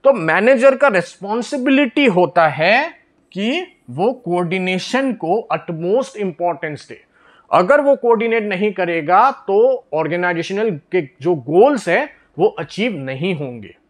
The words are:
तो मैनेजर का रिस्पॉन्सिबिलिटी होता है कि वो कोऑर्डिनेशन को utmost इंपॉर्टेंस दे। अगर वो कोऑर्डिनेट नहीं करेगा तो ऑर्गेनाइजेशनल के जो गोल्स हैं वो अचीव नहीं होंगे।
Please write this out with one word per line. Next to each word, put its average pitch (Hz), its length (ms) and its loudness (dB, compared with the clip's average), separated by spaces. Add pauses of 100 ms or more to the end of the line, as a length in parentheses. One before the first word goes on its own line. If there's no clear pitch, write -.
तो 277 100 6
मैनेजर 226 600 4
का 277 120 2
रिस्पॉन्सिबिलिटी 254 1160 0
होता 175 420 2
है 202 460 0 (400)
कि 269 440 -6 (120)
वो 180 240 -2
कोऑर्डिनेशन 185 1000 -4
को 190 400 -4
utmost 175 640 -4
इंपॉर्टेंस 170 720 -6
दे। - 120 -18 (500)
अगर 190 300 4
वो 277 140 4
कोऑर्डिनेट 226 480 0
नहीं 202 300 -2
करेगा 175 580 2
तो 233 600 0
ऑर्गेनाइजेशनल 175 800 -4 (200)
के 185 100 0 (200)
जो 170 140 0
गोल्स 180 540 2
हैं 233 200 0 (300)
वो 196 80 2
अचीव 185 500 -4
नहीं 135 380 -6
होंगे। 120 400 -12 (140)